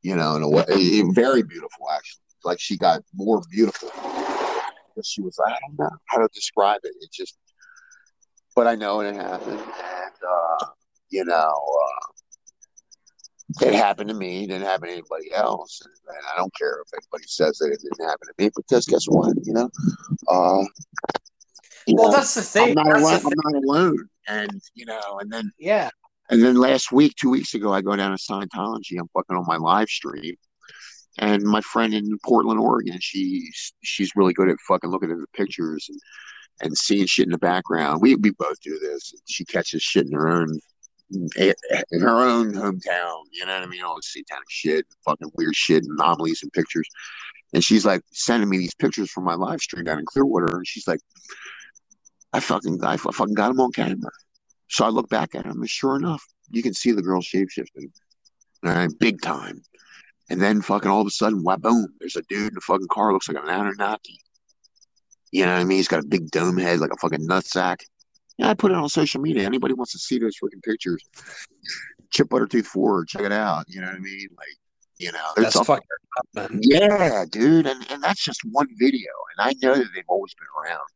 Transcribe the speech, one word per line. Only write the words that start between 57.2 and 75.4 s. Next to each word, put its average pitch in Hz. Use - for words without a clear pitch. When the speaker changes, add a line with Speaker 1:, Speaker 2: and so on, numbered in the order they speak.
Speaker 1:
shapeshifting. 71
All 87
right, 85
big 113
time. -
And 90
then 104
fucking 98
all 101
of 101
a 101
sudden, 107
waboom, 101
there's 87
a 85
dude 104
in 92
a -
fucking 95
car, 107
looks 92
like 78
an 76
Anunnaki. 101
You 92
know 90
what 90
I 90
mean? 95
He's 92
got 80
a -
big 82
dome 90
head, 87
like 76
a -
fucking 78
nutsack. 92
Yeah, -
I 208
put 196
it 185
on 147
social 147
media. 139
Anybody 127
wants 123
to 90
see 127
those 113
freaking 98
pictures, 101
Chip -
Buttertooth 113
four, 95
check -
it 101
out. 98
You 95
know 92
what 95
I 92
mean? 98
Like, 76
you 87
know, 80
there's 113